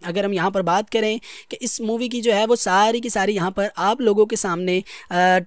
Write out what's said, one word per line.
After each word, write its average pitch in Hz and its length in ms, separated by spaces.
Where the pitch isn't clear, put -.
अगर 180 200
हम 202 80
यहाँ 185 180
पर 202 100
बात 180 280
करें 220 300
कि - 100
इस - 200
मूवी 226 280
की 240 120
जो 226 120
है 208 120
वो 233 100
सारी 214 440
की 233 100
सारी 202 240
यहाँ 185 180
पर 202 180
आप 208 220
लोगों 214 240
के 226 100
सामने, 185 420
अ, 185 60